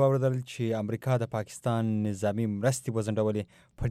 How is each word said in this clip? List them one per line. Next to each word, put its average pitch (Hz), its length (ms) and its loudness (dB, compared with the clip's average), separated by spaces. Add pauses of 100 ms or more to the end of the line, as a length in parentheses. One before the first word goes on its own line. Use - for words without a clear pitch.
واورېدل 135 340 4 (160)
چې 113 320 -2
امریکا 113 400 0
د 113 100 -6
پاکستان 113 580 -2 (140)
نظامي 104 480 0
مرستې 123 420 0
وځنډولې، 107 480 0 (360)
په - 120 -2